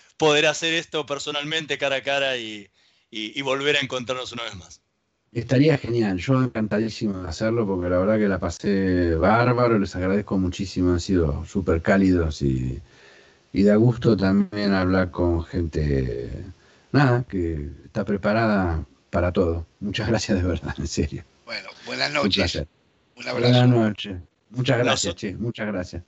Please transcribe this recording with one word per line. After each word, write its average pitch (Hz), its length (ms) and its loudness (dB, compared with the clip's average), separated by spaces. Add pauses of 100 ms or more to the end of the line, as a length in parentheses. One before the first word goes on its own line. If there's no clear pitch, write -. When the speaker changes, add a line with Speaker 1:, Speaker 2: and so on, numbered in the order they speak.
(160)
Speaker 1:
poder 151 300 4
hacer 160 280 0
esto 156 320 -4
personalmente, 147 720 -6
cara 139 180 0
a 127 60 -6
cara 139 340 0
y, 107 320 -12 (420)
y, 110 280 -8
y 139 40 -4
volver 139 340 0
a 143 40 2
encontrarnos 127 520 -6
una 120 120 -10
vez 107 120 -12
más. - 240 -20 (520)
Speaker 2:
Estaría 135 460 4
genial, 110 400 0
yo 131 240 2
encantadísimo 107 800 -2
de 90 60 -8
hacerlo 110 380 -2
porque 92 240 -2
la 90 80 2
verdad 104 200 2
que 104 100 2
la 95 100 0
pasé 90 800 0
bárbaro, 123 640 4
les 95 160 -4
agradezco 98 420 -2
muchísimo, 92 540 0
han 87 80 0
sido 80 440 0
súper 82 380 -2
cálidos 92 580 2
y, 64 400 -2 (720)
y 95 120 2
da 208 100 6
gusto 123 420 4
también 98 560 2
hablar 92 380 2
con 87 340 0
gente, 69 880 -2 (600)
nada, 127 360 4
que 82 400 -4 (160)
está - 200 -6
preparada 101 800 0 (240)
para 87 220 0
todo. 82 340 0 (140)
Muchas 104 280 -4
gracias 104 320 0
de 90 80 0
verdad, 73 300 -4
en 71 80 -6
serio. - 380 -4 (200)
Speaker 3:
Bueno, - 240 -12 (160)
buenas 127 260 -4
Speaker 2:
Un 147 40 -4
Speaker 3:
noches. 123 200 2 (180)
Speaker 2:
placer. 78 160 -6 (480)
Speaker 3:
Un 123 120 -12
abrazo. 127 120 -2 (120)
Speaker 2:
Buenas 123 160 6
noches. 107 480 2 (340)
Muchas 131 280 0
gracias, 127 360 -2
Speaker 1:
Noso- - 40 -14
Speaker 2:
che, 98 160 -8
muchas 113 320 -6
gracias. 90 420 -8